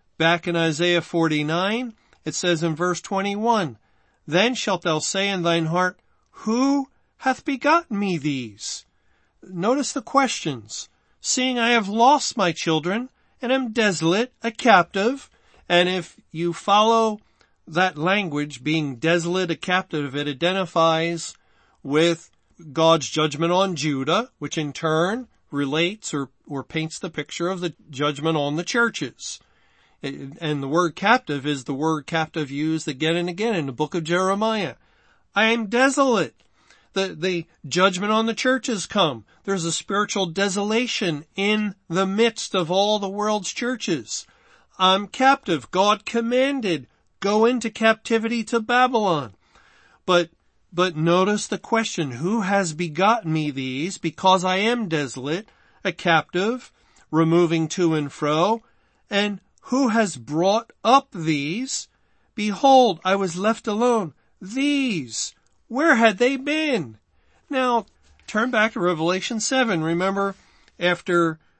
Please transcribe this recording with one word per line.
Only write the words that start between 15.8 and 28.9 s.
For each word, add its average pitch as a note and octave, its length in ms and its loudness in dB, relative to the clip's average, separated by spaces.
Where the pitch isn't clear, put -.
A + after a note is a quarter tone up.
if F#3 300 -6
you E3+ 200 -2
follow G#3+ 680 2
that E3 300 0
language, D3 640 -2
being D3+ 340 -2
desolate, E3+ 540 0
a D3+ 40 -2
captive, D#3 600 -4
it C#3+ 120 -4
identifies E3 1080 0
with D#3+ 480 0
God's D#3+ 360 4
judgment D#3 420 0
on F#3 240 2
Judah, D3 540 -2
which D3 180 -8
in D3 160 -4
turn F3 540 0
relates D#3 640 -2
or, C#3 160 -4
or C#3 160 -8
paints D#3+ 360 -8
the F#3 100 -8
picture D#3+ 380 -6
of F#3 140 -4
the E3+ 120 -6
judgment D3 460 -2
on D3 200 -2
the F3 80 -2
churches. - 760 -4